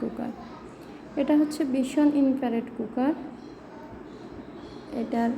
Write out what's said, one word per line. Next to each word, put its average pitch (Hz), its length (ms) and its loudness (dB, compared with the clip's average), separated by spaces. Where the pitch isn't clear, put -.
কুকার। 233 320 -4
এটা 294 200 6
হচ্ছে 302 200 2
ভীষণ 269 340 4
ইনফ্রারেড 247 540 4
কুকার, 247 380 2
এটার 233 360 2